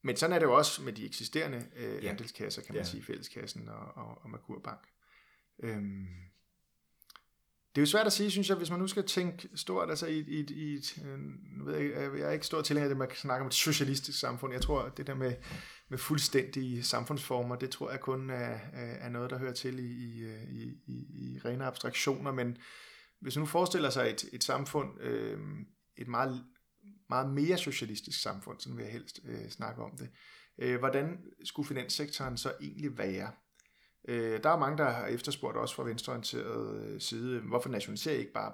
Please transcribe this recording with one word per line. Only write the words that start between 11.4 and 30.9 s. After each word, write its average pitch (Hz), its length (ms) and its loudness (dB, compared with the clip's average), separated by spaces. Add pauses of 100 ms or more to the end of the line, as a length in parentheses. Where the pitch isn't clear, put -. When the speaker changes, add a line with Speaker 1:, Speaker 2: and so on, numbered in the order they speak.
Speaker 1:
nu 139 80 -6
ved 151 120 0
jeg, 147 140 2
jeg, 143 280 -2
jeg 147 80 0
er 147 40 2
ikke 151 140 0
stor 156 160 0
tilhænger 147 240 4
af 139 40 4
det, 139 80 2
man 131 100 0
kan - 100 -8
snakke 131 240 0
om 135 60 -2
et 120 60 -2
socialistisk 143 680 4
samfund. 127 340 -2
Jeg 127 80 0
tror, 143 200 4
at 127 160 -6
det 135 100 -4
der 135 80 -4
med, 127 200 2 (540)
med 127 80 -2
fuldstændige 131 840 2
samfundsformer, 123 720 2
det 131 140 -2
tror - 220 -4
jeg 131 80 -4
kun 131 300 0
er, 120 300 -2 (140)
er, 120 180 -6 (140)
er 120 40 -6
noget, 120 200 -2
der 127 80 -2
hører 127 160 -2
til 127 260 -4
i, 123 80 -4
i, 120 360 -8
øh, 110 200 -8
i, 123 200 -8 (240)
i, 127 60 -6
i 127 520 -8
rene 127 200 -2
abstraktioner. 135 680 0
Men 123 260 0 (600)
hvis 135 160 -4
man 147 60 2
nu 156 60 2
forestiller 175 420 4
sig 123 200 4
et, 107 240 -2
et 123 100 -2
samfund, 135 580 0
øh, 110 380 -2 (580)
et 120 100 -8
meget, 127 380 0 (640)
meget 131 240 2
mere 156 240 4
socialistisk 127 640 -2
samfund, - 380 -4
sådan 127 180 -8
vil 117 60 -6
jeg 110 100 -8
helst, - 320 -12
øh, 113 240 -8
snakke 113 340 -6
om 104 140 -10
det. 120 120 -10 (480)
Øh, 123 220 2
hvordan 139 400 2 (240)